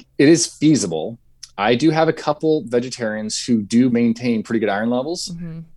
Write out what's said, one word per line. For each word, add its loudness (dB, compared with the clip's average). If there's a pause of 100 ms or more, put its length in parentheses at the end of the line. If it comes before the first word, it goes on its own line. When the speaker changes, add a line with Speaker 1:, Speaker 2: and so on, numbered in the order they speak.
(180)
Speaker 1:
it 6
is 4
feasible. 0 (400)
I 2
do 2
have 2
a 0
couple -2
vegetarians -4
who 0
do 2
maintain 0
pretty -2
good 0
iron -2
levels. -4
Speaker 2:
Mm-hmm. -12 (160)